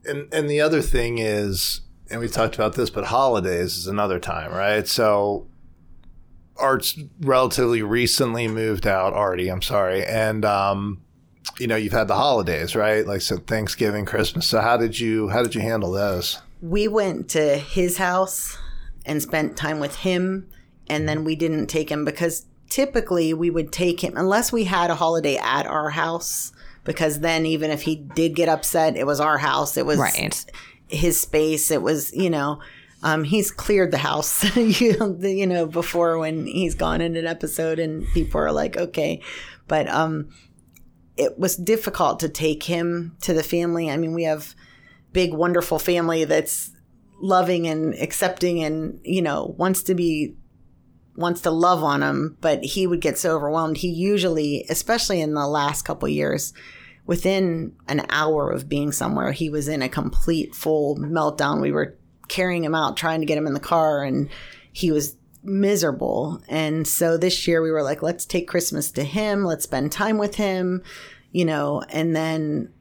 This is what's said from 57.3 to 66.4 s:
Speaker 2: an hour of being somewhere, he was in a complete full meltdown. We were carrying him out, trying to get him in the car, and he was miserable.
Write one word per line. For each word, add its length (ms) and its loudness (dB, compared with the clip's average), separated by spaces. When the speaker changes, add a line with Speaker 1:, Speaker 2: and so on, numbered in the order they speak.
Speaker 2:
an 220 -2
hour 420 0
of 180 -4
being 220 -2
somewhere, 400 -2
he 200 -4
was 180 -4
in 140 -4
a 60 -2
complete 640 0
full 420 0
meltdown. 640 0
We 100 0
were 260 -2
carrying 380 -2
him 100 -2
out, 220 0
trying 240 -2
to 60 -2
get 120 0
him 80 -2
in 80 -2
the 60 -4
car, 420 2
and 260 -2
he 180 0
was 240 0
miserable. 1040 0